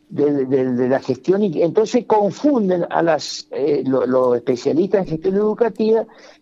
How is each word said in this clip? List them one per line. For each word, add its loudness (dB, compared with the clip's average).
de, 0
de, 0
de 0
la 0
gestión, -2
y 0
entonces 0
confunden 0
a 0
las, -2
eh, -2
lo-, 0
los 2
especialistas 0
en -8
gestión -2
educativa, 0